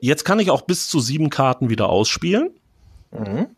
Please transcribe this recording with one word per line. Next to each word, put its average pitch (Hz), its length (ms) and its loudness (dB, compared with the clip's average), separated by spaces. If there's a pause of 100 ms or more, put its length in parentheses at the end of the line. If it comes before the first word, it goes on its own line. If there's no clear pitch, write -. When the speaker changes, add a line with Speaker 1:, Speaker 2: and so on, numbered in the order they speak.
Speaker 1:
jetzt 135 240 0
kann 196 140 2
ich 190 120 2
auch - 120 2
bis - 260 -4
zu 156 120 0
sieben 143 300 0
Karten 131 400 0
wieder 110 180 0
ausspielen. 175 640 0 (600)
Speaker 2:
Mhm. 110 480 -4